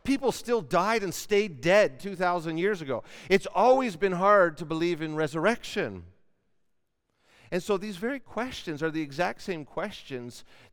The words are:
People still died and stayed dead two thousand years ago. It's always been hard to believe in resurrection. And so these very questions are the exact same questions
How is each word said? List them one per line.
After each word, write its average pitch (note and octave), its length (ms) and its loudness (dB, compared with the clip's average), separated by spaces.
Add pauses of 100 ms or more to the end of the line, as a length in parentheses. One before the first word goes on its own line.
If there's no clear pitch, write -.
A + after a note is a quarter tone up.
People C4+ 300 0
still A#3 280 -2
died F#3 420 0
and F3+ 100 -4
stayed G3+ 480 -2
dead E3 400 4
two G3 160 -8
thousand F3 400 -2
years F#3 240 0
ago. C3 240 -4 (240)
It's F#3+ 260 2
always A#3+ 400 4
been F#3+ 160 0
hard F#3 460 6
to E3+ 80 -8
believe D#3+ 360 -2
in D#3 140 -6
resurrection. D#3 880 -2 (1500)
And F#3 140 -4
so G3+ 140 0
these G#3 180 -8
very A#3+ 240 -4
questions G#3 640 -8
are D#3+ 80 -2
the D#3 100 -4
exact D3+ 400 -4
same E3 220 -8
questions C3+ 800 -10 (300)